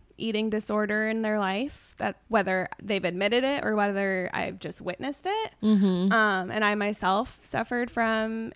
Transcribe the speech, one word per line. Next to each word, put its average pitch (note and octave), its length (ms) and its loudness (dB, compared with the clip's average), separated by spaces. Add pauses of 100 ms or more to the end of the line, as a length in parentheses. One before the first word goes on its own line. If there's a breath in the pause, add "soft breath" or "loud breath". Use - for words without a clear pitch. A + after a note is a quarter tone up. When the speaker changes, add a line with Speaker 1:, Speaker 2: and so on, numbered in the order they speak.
(200)
Speaker 1:
eating A3 300 0
disorder G#3+ 580 0
in A3 140 -2
their G#3+ 160 0
life, G3+ 600 -4
that G#3+ 180 -2 (120)
whether F#3+ 400 2 (140)
they've G3 220 -2
admitted G3+ 400 2
it C#4 200 0
or G#3+ 120 0
whether G3 560 0
I've - 260 -4
just - 220 -10
witnessed B3+ 480 -6
it. G#4+ 220 -2 (120)
Speaker 2:
Mm-hmm. G3 500 4
Speaker 1:
Um, G#3 380 2
and G#3+ 140 0
I G#3 100 2
myself G#3 680 0
suffered A#3+ 480 -2
from A3+ 640 -2